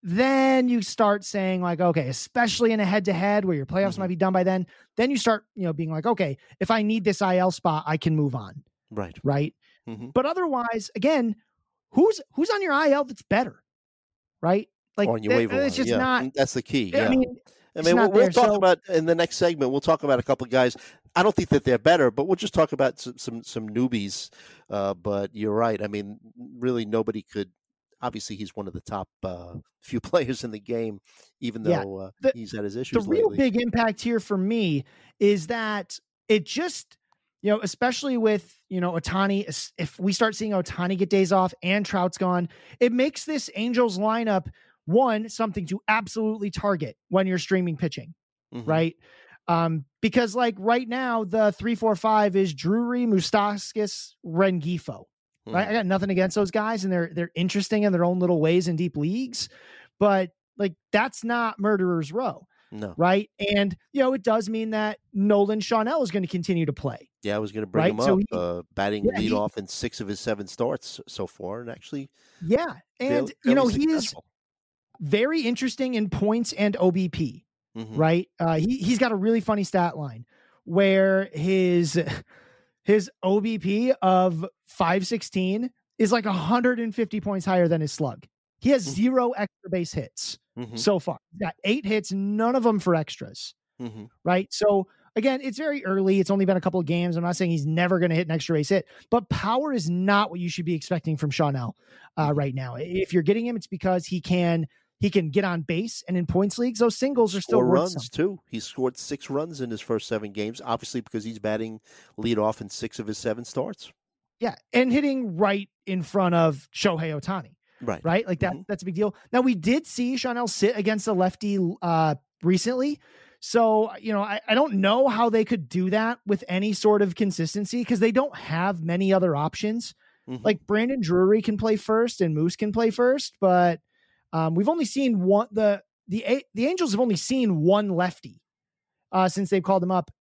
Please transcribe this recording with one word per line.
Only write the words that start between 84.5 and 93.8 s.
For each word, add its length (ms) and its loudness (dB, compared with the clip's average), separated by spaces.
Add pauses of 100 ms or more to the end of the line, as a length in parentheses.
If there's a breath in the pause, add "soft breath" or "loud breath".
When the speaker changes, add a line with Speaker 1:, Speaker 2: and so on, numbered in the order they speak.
Speaker 1:
five 400 0
sixteen 640 -2 (280)
is, 140 4
like, 140 2
a 60 0
hundred 480 2
and 140 -4
fifty 260 -2
points 260 -4
higher 220 4
than 120 2
his 120 -4
slug. 340 -6 (320)
He 120 0
has 160 4
Speaker 2:
Mm-hmm. 80 -6
Speaker 1:
zero 360 2
extra 400 -8
base 220 -2
hits 460 -8 (200)
Speaker 2:
Mm-hmm. 180 -10
Speaker 1:
so 220 2
far. 200 -6 (140)
He's 80 -14
got 140 -4 (100)
eight 200 0
hits, 280 -2
none 440 0
of 60 2
them 160 2
for 160 2
extras, 600 -6 (260)